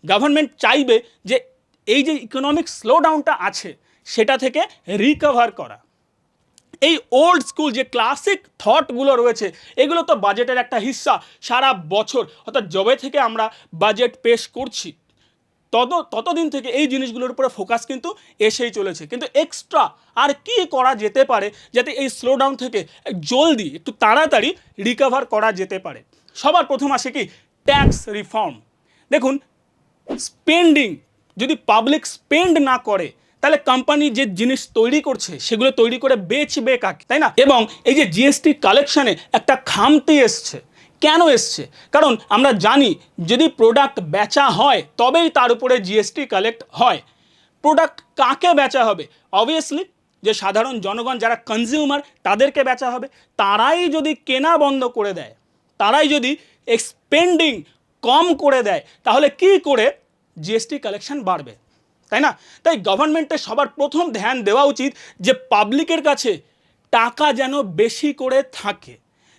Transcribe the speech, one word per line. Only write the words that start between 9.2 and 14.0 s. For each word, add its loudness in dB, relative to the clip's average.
এগুলো 2
তো 0
বাজেটের -2
একটা -4
হিস্সা -2
সারা 0
বছর, -4
অর্থাৎ -4
যবে 0
থেকে -4
আমরা -2
বাজেট 0